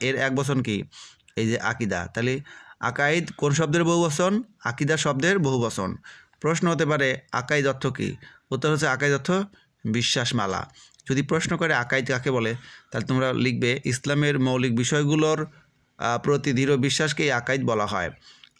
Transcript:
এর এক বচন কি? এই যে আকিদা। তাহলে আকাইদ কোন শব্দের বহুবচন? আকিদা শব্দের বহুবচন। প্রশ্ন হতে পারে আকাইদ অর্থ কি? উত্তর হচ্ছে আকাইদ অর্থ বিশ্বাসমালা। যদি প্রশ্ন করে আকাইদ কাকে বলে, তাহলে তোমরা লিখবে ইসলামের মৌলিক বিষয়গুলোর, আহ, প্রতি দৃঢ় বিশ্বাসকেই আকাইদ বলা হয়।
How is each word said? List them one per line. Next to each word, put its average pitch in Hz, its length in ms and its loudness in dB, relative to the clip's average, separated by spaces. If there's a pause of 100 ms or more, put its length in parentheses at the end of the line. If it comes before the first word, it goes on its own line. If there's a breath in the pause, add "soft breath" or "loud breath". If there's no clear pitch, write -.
এর 131 160 0
এক 131 180 0
বচন 135 280 0
কি? 107 200 -2 (540 loud breath)
এই 110 100 0
যে 113 120 2
আকিদা। 98 560 -2
তাহলে 127 260 -2 (400 loud breath)
আকাইদ 143 440 0 (120)
কোন 147 160 2
শব্দের 160 320 2
বহুবচন? 170 580 2 (220)
আকিদা 143 320 0
শব্দের 151 420 2
বহুবচন। 117 580 0 (440 loud breath)
প্রশ্ন 165 280 0
হতে 165 180 2
পারে 139 340 0 (120)
আকাইদ 135 340 0
অর্থ 131 200 -2
কি? 113 300 -4 (340 loud breath)
উত্তর 135 220 0
হচ্ছে 151 160 2
আকাইদ 139 240 2
অর্থ 139 180 -2 (540 soft breath)
বিশ্বাসমালা। 110 840 0 (420 loud breath)
যদি 135 120 0
প্রশ্ন 160 340 -2
করে 156 180 0
আকাইদ 127 340 0
কাকে 131 220 -2
বলে, 113 240 0 (360 loud breath)
তাহলে 117 160 -4
তোমরা 131 260 0
লিখবে 123 520 0
ইসলামের 143 540 0
মৌলিক 127 380 2
বিষয়গুলোর, 156 680 2 (520 loud breath)
আহ, 120 200 0
প্রতি 139 340 0
দৃঢ় 135 240 4
বিশ্বাসকেই 147 560 0
আকাইদ 127 320 0
বলা 110 220 2
হয়। 92 240 -2 (500 loud breath)